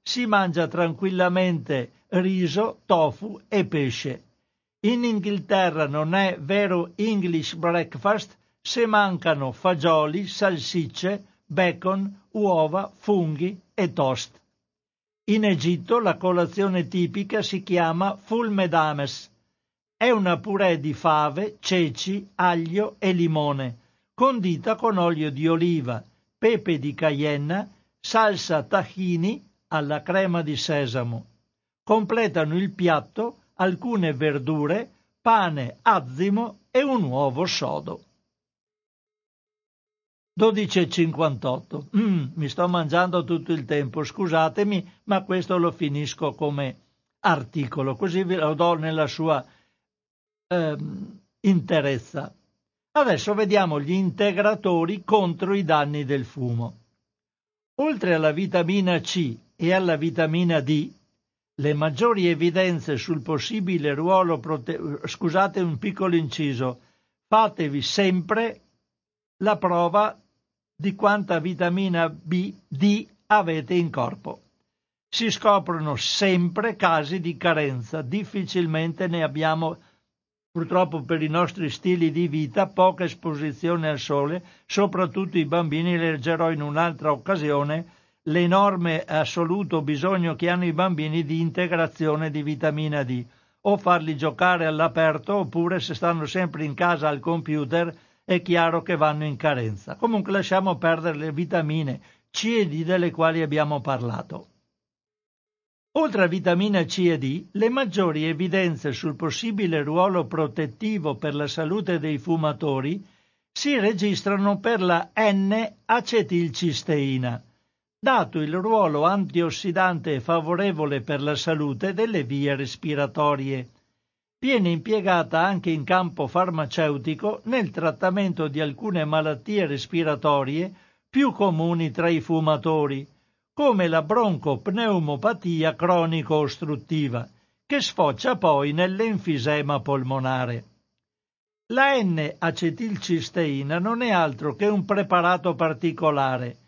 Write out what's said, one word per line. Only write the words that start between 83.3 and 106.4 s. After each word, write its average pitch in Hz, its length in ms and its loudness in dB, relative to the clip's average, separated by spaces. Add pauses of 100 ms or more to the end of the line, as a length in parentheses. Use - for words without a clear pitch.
al 143 80 -4
sole, 147 440 -2 (220)
soprattutto 185 720 0
i 165 80 4
bambini. 165 540 0
Leggerò 165 520 0
in 151 120 -2
un'altra 151 500 0
occasione 151 880 -2 (260)
l'enorme 175 800 2
assoluto 165 800 0
bisogno 160 520 0
che 170 140 -2
hanno 180 160 0
i 170 80 0
bambini 160 520 0
di 160 160 -2
integrazione 165 920 0
di 147 120 -4
vitamina 151 600 -2
D, 123 200 -4 (400)
o 202 140 2
farli 160 400 0
giocare 160 480 2
all'aperto, 156 680 2
oppure 170 440 0
se 151 160 -6
stanno 170 300 0
sempre 156 400 -4
in 147 80 -4
casa 160 360 0
al 143 120 -2
computer 156 720 -2 (280)
è 180 200 0
chiaro 170 400 2
che 175 120 -2
vanno 151 300 2
in 147 120 -4
carenza. 117 600 -2
Comunque 214 340 -2
lasciamo 190 460 0
perdere 160 400 0
le 156 160 -6
vitamine 156 680 -2 (300)
C 226 300 -2
e 190 80 2
D 160 160 -4
delle 175 260 2
quali 160 320 2
abbiamo 147 380 0
parlato. 120 680 -6 (1400)
Oltre 254 280 2
a 175 60 4
vitamina 190 560 2